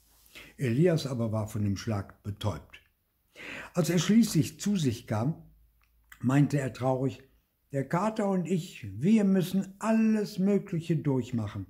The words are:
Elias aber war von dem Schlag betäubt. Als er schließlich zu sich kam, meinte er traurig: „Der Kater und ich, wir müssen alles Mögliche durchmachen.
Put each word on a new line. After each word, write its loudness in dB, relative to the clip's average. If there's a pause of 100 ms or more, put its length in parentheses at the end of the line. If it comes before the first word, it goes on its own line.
(580)
Elias 2
aber -4
war -2
von -4
dem 0
Schlag -6
betäubt. -6 (960)
Als 0
er 2
schließlich 4
zu 0
sich -2
kam, -2 (760)
meinte 2
er -4
traurig: -2 (480)
„Der -4
Kater -2
und 0
ich, -4 (140)
wir 4
müssen 2
alles 0
Mögliche 0
durchmachen. -2